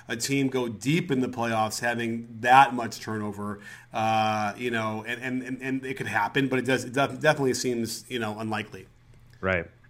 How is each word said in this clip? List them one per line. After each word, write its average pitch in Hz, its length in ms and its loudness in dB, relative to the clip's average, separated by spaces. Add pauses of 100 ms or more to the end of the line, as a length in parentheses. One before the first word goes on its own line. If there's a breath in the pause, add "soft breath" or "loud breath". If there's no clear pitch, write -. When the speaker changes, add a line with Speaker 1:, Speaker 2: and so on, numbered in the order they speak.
Speaker 1:
a 120 80 -6
team 135 320 0
go 127 200 -2
deep 147 440 -2
in 127 100 0
the 123 80 -2
playoffs 110 500 -2
having 117 600 -4
that 131 320 10
much 117 280 -6
turnover, 104 580 -6 (340 loud breath)
uh, 110 640 2
you 120 140 -4
know, 110 360 -4
and, 120 140 -6
and, 127 220 -4
and, 127 180 -8
and 131 240 -4
it 131 80 -6
could 117 140 -6
happen, 107 400 0
but 131 100 0
it 123 80 0
does, 123 200 2
it 123 80 -10
def-, 127 260 0
definitely 139 340 2
seems, 117 560 -4
you 123 80 -6
know, 107 220 -6
unlikely. 107 480 -6 (540)
Speaker 2:
Right. 92 240 0 (240)